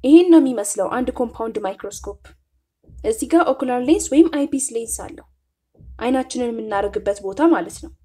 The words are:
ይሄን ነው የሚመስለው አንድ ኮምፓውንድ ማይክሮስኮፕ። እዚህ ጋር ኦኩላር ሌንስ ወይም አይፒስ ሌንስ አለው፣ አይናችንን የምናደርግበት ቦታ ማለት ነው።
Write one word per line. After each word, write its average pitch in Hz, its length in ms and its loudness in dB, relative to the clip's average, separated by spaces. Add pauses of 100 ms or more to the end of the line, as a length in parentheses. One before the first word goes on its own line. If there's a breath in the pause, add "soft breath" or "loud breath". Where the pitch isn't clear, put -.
ይሄን 330 260 8
ነው 330 100 10
የሚመስለው 214 500 -2
አንድ 254 220 -2
ኮምፓውንድ 226 480 -6
ማይክሮስኮፕ። 202 600 -10 (800)
እዚህ - 280 -4
ጋር 339 200 4
ኦኩላር 254 340 -2
ሌንስ 311 260 2
ወይም 320 240 4
አይፒስ 285 380 -2
ሌንስ 226 300 -8
አለው፣ - 260 -16 (760)
አይናችንን 254 500 -2
የምናደርግበት 202 720 -4
ቦታ 196 280 -6
ማለት 170 320 0
ነው። - 120 -16 (140)